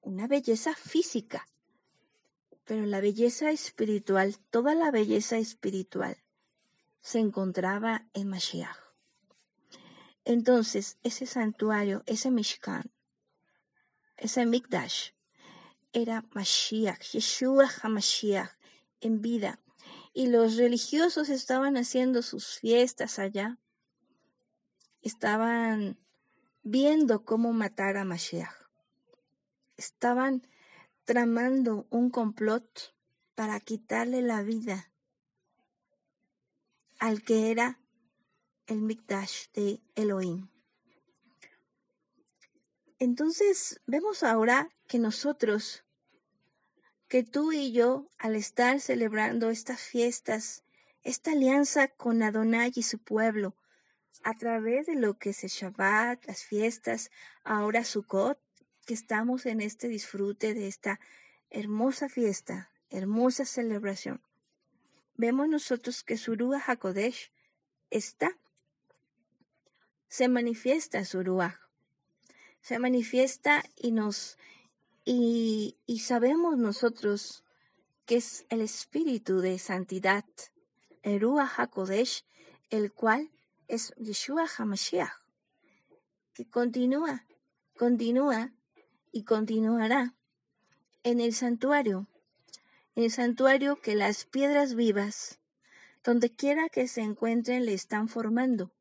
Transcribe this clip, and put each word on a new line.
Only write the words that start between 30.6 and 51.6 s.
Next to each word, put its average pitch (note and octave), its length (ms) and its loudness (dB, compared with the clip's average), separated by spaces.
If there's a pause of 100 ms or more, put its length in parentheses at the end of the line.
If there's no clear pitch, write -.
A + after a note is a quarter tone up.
tramando A#3+ 840 2
un A#3+ 200 2
complot A3 840 -2 (400)
para G#3+ 280 -4
quitarle A#3 600 -2
la A3+ 200 0
vida G#3+ 500 -6 (2000)
al A3 240 0
que A3 260 4
era A#3 300 0 (840)
el G#3+ 160 -2
Mikdash G#3 720 -4
de G3+ 260 -2 (160)
Elohim. F#3+ 540 -2 (2500)
Entonces, D#4 840 2
vemos E4+ 380 -2
ahora A#3+ 460 4 (180)
que B3 120 0
nosotros, A3 840 -2 (1200)
que B3+ 160 2
tú D4+ 300 0
y C#4 180 -2
yo, B3+ 460 2
al A3 180 -2
estar A#3+ 460 2
celebrando A3+ 680 0
estas A3+ 300 -6
fiestas, - 840 -4 (380)
esta - 280 -4
alianza C#4 560 4